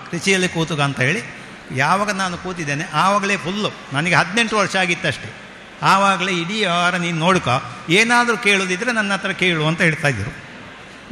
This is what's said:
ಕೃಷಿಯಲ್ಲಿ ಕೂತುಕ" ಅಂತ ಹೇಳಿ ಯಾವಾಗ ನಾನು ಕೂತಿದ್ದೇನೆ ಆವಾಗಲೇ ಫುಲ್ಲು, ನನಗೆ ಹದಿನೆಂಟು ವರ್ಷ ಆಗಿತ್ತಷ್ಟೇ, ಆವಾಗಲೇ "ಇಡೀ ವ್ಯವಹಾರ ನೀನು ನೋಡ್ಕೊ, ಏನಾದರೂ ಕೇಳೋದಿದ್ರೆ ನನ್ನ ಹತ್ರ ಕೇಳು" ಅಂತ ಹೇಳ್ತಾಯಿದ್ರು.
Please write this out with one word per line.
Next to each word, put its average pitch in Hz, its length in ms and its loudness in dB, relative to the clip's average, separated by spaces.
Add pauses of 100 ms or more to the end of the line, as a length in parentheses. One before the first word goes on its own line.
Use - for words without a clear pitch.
(100)
ಕೃಷಿಯಲ್ಲಿ 185 380 2
ಕೂತುಕ" 165 320 -2
ಅಂತ 139 200 0
ಹೇಳಿ 139 220 0 (540)
ಯಾವಾಗ 185 340 2
ನಾನು 185 280 -4
ಕೂತಿದ್ದೇನೆ 156 460 -6
ಆವಾಗಲೇ 196 520 2
ಫುಲ್ಲು, 185 340 -4 (220)
ನನಗೆ 160 220 0
ಹದಿನೆಂಟು 202 420 2
ವರ್ಷ 190 200 0
ಆಗಿತ್ತಷ್ಟೇ, 175 580 -2 (480)
ಆವಾಗಲೇ 190 500 4
"ಇಡೀ 170 220 -2
ವ್ಯವಹಾರ 180 420 2
ನೀನು 170 220 -2
ನೋಡ್ಕೊ, 160 720 0
ಏನಾದರೂ 233 480 4
ಕೇಳೋದಿದ್ರೆ 196 560 0
ನನ್ನ 208 200 -2
ಹತ್ರ 190 200 -2
ಕೇಳು" 170 340 0
ಅಂತ 165 140 0
ಹೇಳ್ತಾಯಿದ್ರು. 143 680 0 (640)